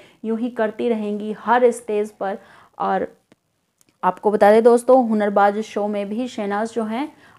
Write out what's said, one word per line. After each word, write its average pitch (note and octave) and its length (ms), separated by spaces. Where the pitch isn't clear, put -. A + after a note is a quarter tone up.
यूं A3 140
ही B3 140
करती A3+ 360
रहेंगी G#3+ 500
हर A#3+ 340
स्टेज G#3+ 400
पर। G3 260
और F#3+ 280
आपको F#3 280
बता G#3 220
दें A3+ 100
दोस्तों, A#3+ 460
हुनरबाज G#3 540
शो G#3 260
में G3+ 200
भी A#3 200
शहनाज G#3+ 460
जो A#3 100
हैं A#3+ 260